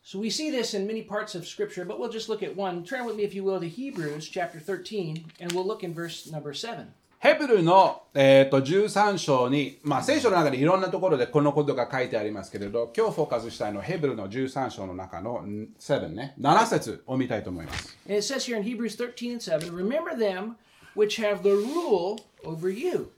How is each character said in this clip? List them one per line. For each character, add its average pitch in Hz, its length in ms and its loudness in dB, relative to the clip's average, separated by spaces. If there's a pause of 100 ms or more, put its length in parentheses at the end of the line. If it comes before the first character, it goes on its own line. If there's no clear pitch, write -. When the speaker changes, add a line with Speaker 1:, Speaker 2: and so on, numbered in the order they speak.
Speaker 1:
So 190 160 -10
we 220 80 -2
see 311 220 -2
this 226 280 -2
in 190 80 -2
many 220 160 -6
parts 214 320 -6
of 165 120 -8
Scripture, - 380 -6
but 208 140 -8
we'll 240 120 -6
just 220 180 -8
look 214 140 -4
at 147 120 -6
one. 175 300 -6
Turn 247 220 -6
with 214 100 -6
me, 214 80 -2
if 196 100 -6
you 196 80 -6
will, 190 160 0
to 170 80 -4
Hebrews 160 600 -8
chapter 170 320 -6
thirteen, 175 640 -6 (160)
and 175 120 -6
we'll 185 140 2
look 214 160 -2
in 170 120 -6
verse 165 360 -10
number 147 220 -8
seven. 196 400 -10 (320)
Speaker 2:
ヘ 285 120 8
ブ 302 100 -4
ル 214 160 6
の、 175 400 6 (100)
え 135 300 10
ー 135 80 4
と、 135 100 6
十 185 300 2
三 202 280 2
章 127 300 4
に、 139 340 0
ま 147 140 0
あ、 - 60 0
聖 285 180 2
書 254 80 4
の 196 80 4
中 156 140 4
で 127 80 -2
い 131 40 2
ろ 175 140 6
ん 190 60 2
な 180 80 0
と 175 100 -2
こ 185 80 2
ろ 156 80 4
で 123 100 2
こ 151 140 4
の 143 140 4
こ 147 100 2
と 139 100 0
が 120 160 -2
書 131 120 -2
い 120 80 -4
て 117 80 -2
あ 107 40 -2
り 107 80 -2
ま 101 140 -8
す - 80 -18
け 104 60 -8
れ 101 80 -6
ど、 117 280 -4
今 220 120 2
日 185 80 -2
フ 160 80 0
ォ - 20 4
ー - 40 -6
カ 120 120 -2
ス 113 100 -8
し - 60 -14
た 110 140 -2
い - 20 -6
の 101 60 -6
は 98 60 -8
ヘ 175 120 -4
ブ 151 120 0
ル 123 60 -2
の 98 140 -8
十 127 180 -4
三 131 240 -4
章 98 160 -10
の 92 80 -10
中 90 280 -10
の、 117 140 -6
ん、 104 320 -8 (100)
セ 143 200 -2
ブ 95 80 -4
ン 80 80 -10
ね、 131 220 -10
七 170 300 4
節 156 400 -4
を 131 100 -4
見 127 100 0
た 113 120 -2
い 92 40 -6
と 101 60 -8
思 87 140 -8
い - 20 -12
ま 76 80 -12
す。 - 240 -12 (100)
Speaker 1:
And 196 80 -4
it 202 120 0
says 269 180 -4
here 233 140 -4
in 202 40 -4
Hebrews 220 360 -4
thirteen 240 340 -6
and 233 100 -8
seven, 170 320 -2
"Remember 285 400 -2
them 214 420 -2 (380)
which 208 240 2
have 208 240 0
the 196 60 6
rule 214 720 2 (240)
over 165 260 -4
you 226 480 -2